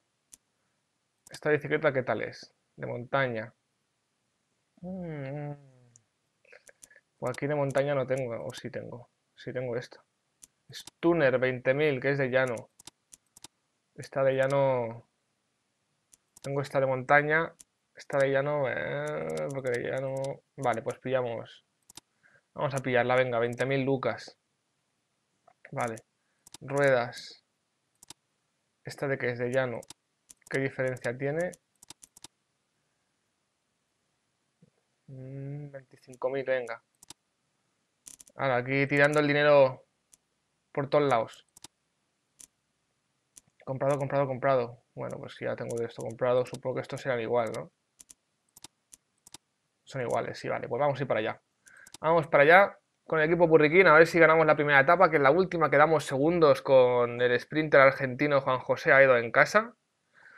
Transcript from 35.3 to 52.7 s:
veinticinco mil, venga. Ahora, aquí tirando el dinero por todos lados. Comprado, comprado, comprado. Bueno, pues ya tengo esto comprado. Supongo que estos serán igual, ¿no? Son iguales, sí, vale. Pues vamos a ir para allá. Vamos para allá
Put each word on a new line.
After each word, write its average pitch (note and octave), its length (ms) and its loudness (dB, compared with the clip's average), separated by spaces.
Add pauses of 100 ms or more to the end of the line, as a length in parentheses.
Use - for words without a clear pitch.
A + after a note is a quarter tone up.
veinticinco C3 580 -10
mil, C3+ 140 -4
venga. B2 400 -4 (1500)
Ahora, C3+ 200 -2
aquí C3+ 280 -2
tirando C#3+ 340 2
el D3 80 2
dinero C#3+ 560 4 (880)
por C#3+ 180 -6
todos D3 200 2
lados. A#2 380 -2 (2250)
Comprado, C3+ 320 -2
comprado, C#3 300 -2
comprado. B2+ 560 -2 (100)
Bueno, C3 240 -10
pues - 240 -16
ya A#2+ 140 -6
tengo A#2+ 260 -10
esto A#2 220 -10
comprado. B2 420 -2
Supongo B2+ 300 -8
que C3+ 60 -6
estos C3 200 -12
serán B2+ 180 -4
igual, A2+ 320 -2
¿no? B2+ 200 -12 (2000)
Son C3+ 180 -10
iguales, A#2+ 360 -4
sí, C3+ 120 -12
vale. A#2 180 -6
Pues A#2 120 -4
vamos C#3 200 0
a - 20 -4
ir B2+ 60 -6
para A2+ 120 0
allá. A2 220 -6 (580)
Vamos D#3+ 280 0
para C#3+ 160 6
allá F#3 340 6 (300)